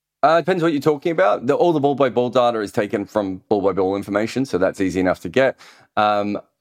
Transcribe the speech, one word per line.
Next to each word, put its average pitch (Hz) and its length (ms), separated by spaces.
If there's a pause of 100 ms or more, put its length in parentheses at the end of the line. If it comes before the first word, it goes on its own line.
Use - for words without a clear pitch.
(240)
Uh, 160 140
it 165 40
depends 170 220
what 170 80
you're 147 100
talking 151 300
about. 185 340
The, 139 80
all 170 180
the 156 80
ball 143 140
by 131 160
ball 123 220
data 120 280
is 101 120
taken 104 340
from 95 420
ball 104 140
by 95 120
ball 95 220
information, 104 480
so 135 140
that's 92 240
easy 92 180
enough 90 200
to 92 100
get. 127 300 (380)
Um, 104 440 (200)